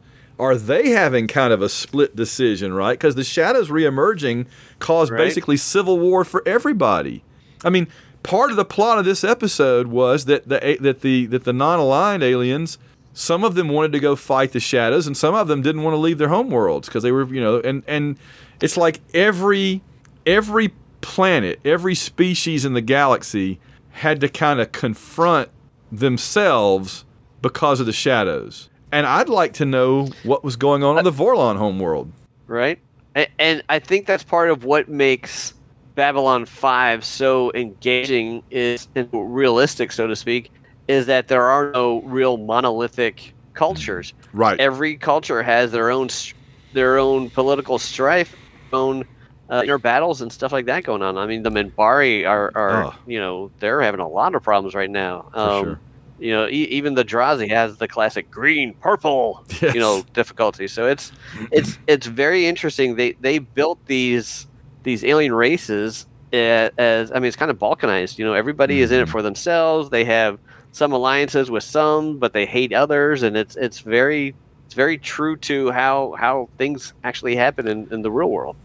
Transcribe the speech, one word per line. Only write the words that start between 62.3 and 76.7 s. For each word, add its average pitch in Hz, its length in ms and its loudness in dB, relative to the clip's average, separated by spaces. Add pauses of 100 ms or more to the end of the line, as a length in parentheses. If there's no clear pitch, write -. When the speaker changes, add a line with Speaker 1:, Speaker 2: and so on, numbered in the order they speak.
Speaker 2:
interesting. 147 500 -2
They, 120 180 0
they 135 260 -2
built 147 380 -2 (100)
these, 123 600 -2 (360)
these 120 200 -4
alien 147 300 4
races 113 720 0 (240)
a-, 117 460 4
as, 113 340 2
I 131 40 -6
mean, 127 100 0
it's 117 100 -2
kind 156 160 -2
of 104 80 -6
balkanized. 104 580 -2
You 113 80 -6
know, 110 80 0
everybody 139 480 0
is 117 100 2
in 127 100 4
it - 20 0
Speaker 1:
Mm-hmm. 80 80 -4
Speaker 2:
for 110 100 -2
themselves. 160 680 -2
They 117 160 0
have 113 340 2 (320)
some 143 220 0
alliances 135 580 0
with 107 140 -4
some, 151 540 0
but 120 120 0
they 104 140 0
hate 123 260 0
others, 143 520 2
and 107 120 0
it's, 107 220 -4
it's 120 220 -6
very, 135 540 0 (320)
it's - 80 -20
very 151 240 0
true 156 380 -4
to 139 360 -2
how, 135 460 0
how 127 300 -2 (100)
things 139 360 -6 (100)